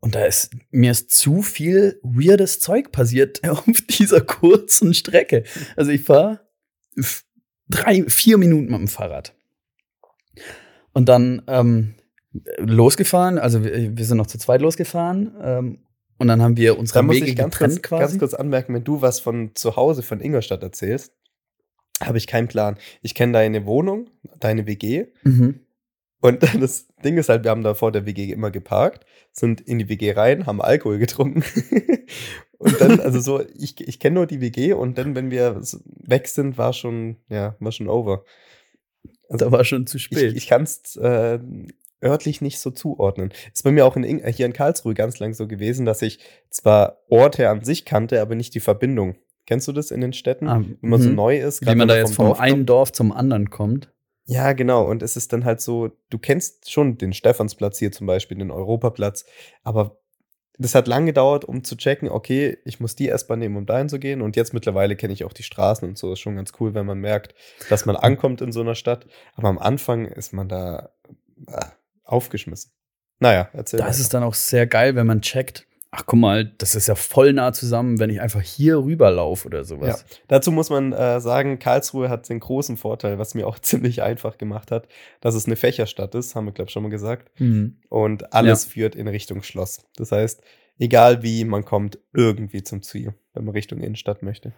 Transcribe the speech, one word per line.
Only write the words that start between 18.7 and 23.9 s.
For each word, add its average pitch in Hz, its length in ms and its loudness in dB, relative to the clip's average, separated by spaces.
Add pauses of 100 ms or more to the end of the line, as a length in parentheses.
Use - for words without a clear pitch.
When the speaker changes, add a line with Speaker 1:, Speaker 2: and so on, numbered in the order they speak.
Speaker 2:
wenn 117 120 -4
du 143 180 -2
was 123 160 2
von 117 360 -4
zu 113 200 -4
Hause, 135 300 2
von 104 160 -8
Ingolstadt 113 420 -4
erzählst, 98 500 -8 (880)
hab - 140 -4
ich 113 140 -4
keinen 117 180 -2
Plan. 104 300 -2 (260)
Ich - 140 -10
kenn 120 160 0
deine 110 340 2
Wohnung, 190 440 -2 (280)